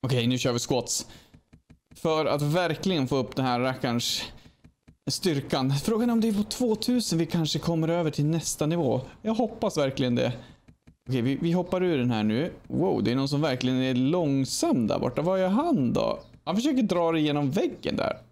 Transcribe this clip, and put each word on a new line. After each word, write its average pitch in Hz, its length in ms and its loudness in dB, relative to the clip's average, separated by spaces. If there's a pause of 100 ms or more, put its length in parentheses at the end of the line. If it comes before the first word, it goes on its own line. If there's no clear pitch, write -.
Okej, 123 200 2
nu 127 120 2
kör 127 140 0
vi 120 60 0
squats. - 480 -2 (880)
För 156 320 0
att 143 160 0
verkligen 156 680 0
få 143 80 0
upp 131 200 -2
den 135 80 0
här 123 160 0
rackarns 123 640 -2 (880)
styrkan. 139 640 0 (120)
Frågan 226 240 0
är 240 40 2
om 226 80 2
det 226 80 2
är 220 40 0
på 202 100 0
tvåtusen 220 760 0
vi 165 80 2
kanske 160 320 -2
kommer 160 300 0
över 165 220 0
till 147 140 -2
nästa 156 420 -2
nivå. 147 340 2 (220)
Jag 220 120 -2
hoppas 220 440 -2
verkligen 131 360 0
det. 123 180 0 (760)
Okej, 123 140 0
vi, 135 140 0
vi 165 160 0
hoppar 180 300 0
ur 175 160 2
den 123 120 2
här 110 120 2
nu. 110 300 0 (140)
Wow, 143 360 0
det 117 100 2
är 127 40 2
någon 135 120 0
som 143 120 0
verkligen 127 360 0
är 131 180 0
långsam 139 920 0
där - 120 0
borta. 127 240 -2
Vad 185 180 0
gör 185 80 2
han 208 440 2
då? - 280 0 (240)
Han 170 120 -2
försöker 254 260 2
dra 175 300 2
det 160 80 2
genom 147 300 0
väggen - 460 -2
där. - 200 -2 (160)